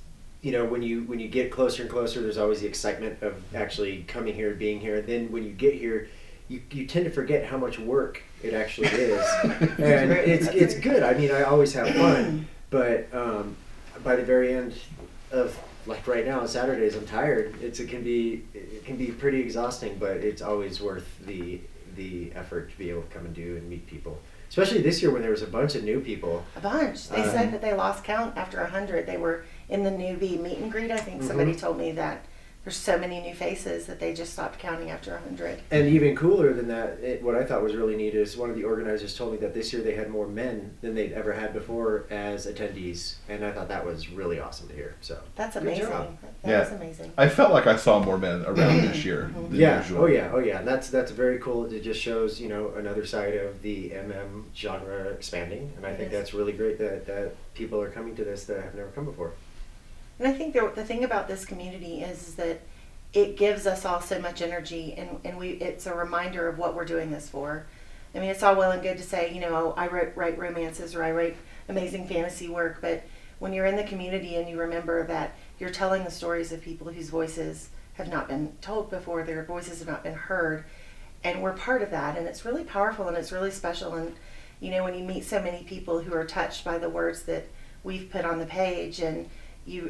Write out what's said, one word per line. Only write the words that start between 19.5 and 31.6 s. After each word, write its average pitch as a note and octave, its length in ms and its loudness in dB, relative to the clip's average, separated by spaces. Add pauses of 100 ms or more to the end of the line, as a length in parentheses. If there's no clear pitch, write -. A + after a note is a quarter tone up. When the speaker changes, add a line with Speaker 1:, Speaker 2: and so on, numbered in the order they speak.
Speaker 1:
but G2 180 0
it's G2+ 260 0
always G2 380 -2
worth F#2+ 260 -4 (180)
the, F2+ 340 -6 (360)
the F2+ 400 -8
effort F2 360 -6
to - 60 -16
be F2+ 140 -6
able E2+ 120 -4
to - 40 -12
come E2 180 -12
and E2 100 -8
do E2+ 200 -6
and E2 140 -8
meet F2 180 -10
people. D2+ 320 -10 (300)
Especially F#3+ 320 4
this D#3+ 200 4
year D#3 100 6
when B2 100 2
there A2+ 100 2
was G#2 100 2
a G#2+ 60 -6
bunch B2+ 280 2
of A2+ 80 -2
new A2 160 2
people. F2 440 -2 (120)
Speaker 3:
A - 60 -12
bunch. B3+ 480 0
They G#3+ 120 2
Speaker 1:
Um, G#3 80 2
Speaker 3:
said A3+ 240 4
that G#3 80 -4
they G#3+ 120 2
lost G3 300 0
count A3 340 -2
after F#3 240 -4
a E3+ 80 -2
hundred. F#3 360 -2
They F3+ 120 -4
were E3+ 260 0 (260)
in G3 140 2
the G3 80 2
newbie F#3 480 -2
meet F3+ 200 -4
and A3 120 -4
greet. A3+ 200 -2
I A3+ 60 0
think - 260 -6
somebody C#3+ 280 4
Speaker 1:
Mm-hmm. E3 80 -2
Speaker 3:
told E3+ 180 -2